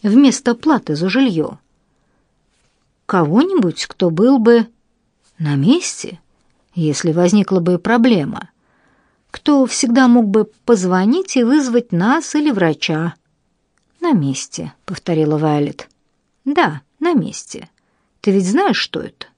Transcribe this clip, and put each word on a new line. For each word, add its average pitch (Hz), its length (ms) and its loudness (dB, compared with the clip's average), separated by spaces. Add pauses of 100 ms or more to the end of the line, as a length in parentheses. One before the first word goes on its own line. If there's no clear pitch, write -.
Вместо 240 500 2
платы 240 400 -2
за 165 140 -2
жилье. 190 500 -2 (1500)
Кого-нибудь, 202 800 0
кто - 240 -2
был 226 280 2
бы 233 300 4 (720)
на 147 180 -2
месте, 185 640 -2 (560)
если 160 340 -2
возникла 180 480 2
бы 175 200 0
проблема, 226 720 0 (840)
кто 277 340 2
всегда 247 400 2
мог 240 220 4
бы 208 160 2 (200)
позвонить 202 720 0
и 254 60 2
вызвать 240 480 0
нас 233 460 -2
или 302 160 0
врача». 165 640 -2 (840)
«На 339 120 0
месте», 147 600 -4 (120)
повторила 156 520 -2
Вайлет. 147 520 -2 (560)
«Да, 254 380 -2 (180)
на 349 120 0
месте. - 560 -6 (520)
Ты - 100 -2
ведь 190 160 2
знаешь, 277 320 0
что - 220 -8
это?» - 260 -16 (120)